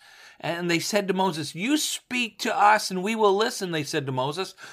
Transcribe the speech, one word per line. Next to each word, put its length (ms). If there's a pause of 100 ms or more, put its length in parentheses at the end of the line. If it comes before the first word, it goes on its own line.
(380)
And 320
they 80
said 300
to 60
Moses, 400
"You 220
speak 640
to 160
us 340
and 120
we 140
will 180
listen," 380
they 120
said 220
to 60
Moses, 420 (180)